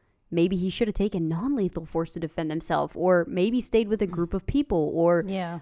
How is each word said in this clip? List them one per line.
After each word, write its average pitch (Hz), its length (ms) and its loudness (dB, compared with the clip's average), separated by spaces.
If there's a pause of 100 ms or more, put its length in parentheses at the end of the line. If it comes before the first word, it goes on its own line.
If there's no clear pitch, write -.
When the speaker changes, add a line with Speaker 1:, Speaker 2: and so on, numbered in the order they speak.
(320)
Speaker 1:
maybe 175 240 2
he 180 140 0
should 214 180 0
have 208 60 -4
taken 190 340 0
non-lethal 180 560 -2
force 165 300 -4
to 170 60 -8
defend 160 300 -4
himself, 156 460 -2
or 175 320 4
maybe 220 320 0
stayed 226 260 2
with 208 160 0
a 202 40 0
group 170 280 -4
of 185 120 -4
people, 160 480 0
or 170 340 4
Speaker 2:
Yeah. 175 340 -6